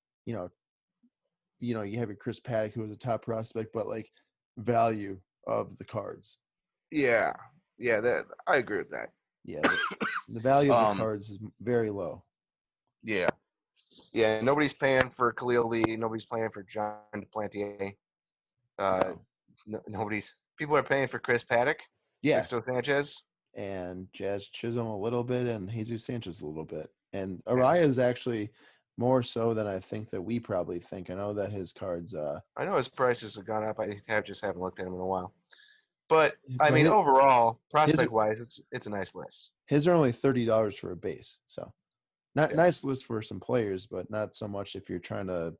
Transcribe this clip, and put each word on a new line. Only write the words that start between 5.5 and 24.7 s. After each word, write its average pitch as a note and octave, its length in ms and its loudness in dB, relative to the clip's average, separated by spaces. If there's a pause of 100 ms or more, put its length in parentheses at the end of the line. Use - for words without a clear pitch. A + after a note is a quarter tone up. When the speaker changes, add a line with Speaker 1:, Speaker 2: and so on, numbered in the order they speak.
Speaker 1:
the A#2 60 -16
cards. - 540 -10 (540)
Speaker 2:
Yeah. A#2 400 4 (460)
Yeah, A2+ 220 2
that, A2 260 0 (200)
I E3+ 100 4
agree G#2 220 0
with - 120 -6
that. A1+ 200 -8 (340)
Speaker 1:
Yeah, D#2+ 180 -10
the, C6+ 160 4 (500)
the A2+ 120 -10
value C#3 320 4
of A#2+ 80 6
the G#2+ 120 6
Speaker 2:
Um, G2 60 -2
Speaker 1:
cards G#2+ 320 -4
is G2 80 -14 (220)
very A2+ 300 0
low. F2+ 320 -6 (800)
Speaker 2:
Yeah. F#2 260 0 (840)
Yeah, A2 280 4
nobody's C#3 340 2
paying C3 360 4
for A#2+ 220 2
Khalil A#2+ 360 2
Lee. A2+ 280 0
Nobody's A2+ 300 -4
paying A2+ 240 -4
for G#2 120 -14
John G#2+ 320 -6 (200)
Duplantier. G2+ 760 -6 (840)
Uh, F#2 360 2 (520)
Speaker 1:
No. G#2 120 -8
Speaker 2:
no, - 100 -8
nobody's, G#2 440 -4 (240)
people D3+ 200 0
are C3 60 4
paying C3+ 260 0
for A#2 100 -8
Chris A#2+ 260 2
Paddack, B2+ 320 2 (460)
Speaker 1:
Yeah. C#3+ 180 4
Speaker 2:
Sixto A#2 240 -4
Sanchez. C#3 580 0 (320)
Speaker 1:
And F#2+ 580 -8
Jazz G2 360 -6
Chisholm A#2 380 -4